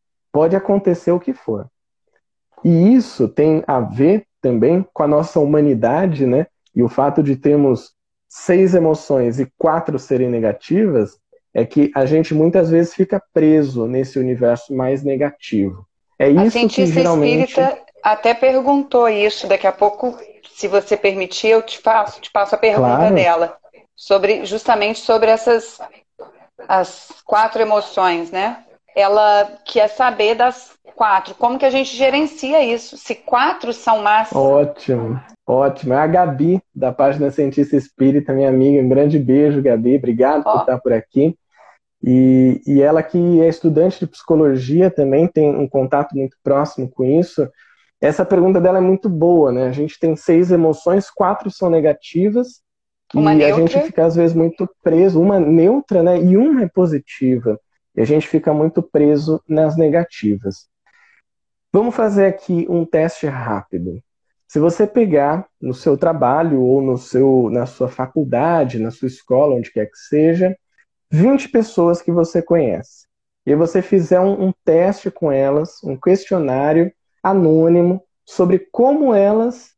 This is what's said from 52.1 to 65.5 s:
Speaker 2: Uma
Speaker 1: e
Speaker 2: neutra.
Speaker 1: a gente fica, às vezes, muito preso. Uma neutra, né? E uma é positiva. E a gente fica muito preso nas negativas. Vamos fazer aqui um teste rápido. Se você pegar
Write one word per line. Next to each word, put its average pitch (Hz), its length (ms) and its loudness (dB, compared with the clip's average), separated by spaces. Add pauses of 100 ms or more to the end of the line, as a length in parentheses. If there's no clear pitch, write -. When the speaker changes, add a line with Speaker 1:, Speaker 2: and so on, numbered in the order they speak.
Speaker 2:
Uma 156 180 2
Speaker 1:
e 156 40 4
Speaker 2:
neutra. 147 180 4
Speaker 1:
a 165 40 2
gente 165 260 0
fica, 165 200 0
às 165 100 0
vezes, 170 200 2
muito 165 340 -2 (140)
preso. 170 380 2
Uma 196 180 2
neutra, 175 640 2
né? 180 180 2
E 180 140 4
uma 262 280 2
é 180 40 -2
positiva. 127 920 -2 (380)
E 110 60 -2
a 113 40 2
gente 151 220 0
fica 151 260 0
muito 160 280 0
preso 151 640 0
nas 156 300 0
negativas. 143 920 -4 (1040)
Vamos 226 240 0
fazer 202 300 0
aqui 175 440 -2
um 170 160 -2
teste 165 400 -2
rápido. 104 720 -8 (480)
Se - 120 -4
você 170 260 0
pegar 170 640 0 (120)